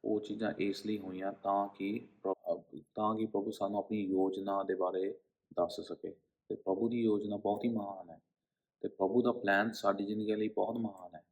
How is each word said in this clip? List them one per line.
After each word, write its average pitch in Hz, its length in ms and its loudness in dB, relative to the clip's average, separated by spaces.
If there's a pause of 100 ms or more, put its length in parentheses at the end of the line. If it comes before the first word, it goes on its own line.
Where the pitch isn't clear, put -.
ਉਹ 107 160 0
ਚੀਜ਼ਾਂ 104 380 -4
ਇਸ 98 280 -2
ਲਈ 107 120 -2
ਹੋਈਆਂ 95 340 -6
ਤਾਂ 98 360 2
ਕਿ 104 400 -4 (140)
ਪ੍ਰਭ-, 90 380 -2 (340)
ਤਾਂ 107 220 2
ਕਿ 110 100 0
ਪ੍ਰਭੂ 104 240 0
ਸਾਨੂੰ 101 280 -2
ਆਪਣੀ 107 220 0
ਯੋਜਨਾ 95 640 2
ਦੇ 95 120 0
ਬਾਰੇ 92 440 0 (380)
ਦੱਸ 87 240 0
ਸਕੇ। - 300 -8 (380)
ਤੇ - 60 -4
ਪ੍ਰਭੂ 95 340 0
ਦੀ 117 140 0
ਯੋਜਨਾ 104 340 2
ਬਹੁਤ 104 280 0
ਹੀ 117 40 4
ਮਹਾਨ 98 420 -4
ਹੈ, 78 120 -18 (580)
ਤੇ - 80 -4
ਪ੍ਰਭੂ 117 340 4
ਦਾ 120 100 4
ਪਲਾਨ 101 400 4
ਸਾਡੀ 98 320 2
ਜ਼ਿੰਦਗੀ 107 300 0
ਲਈ 110 140 0
ਬਹੁਤ 107 280 0
ਮਹਾਨ 95 380 -6
ਹੈ। 80 180 -18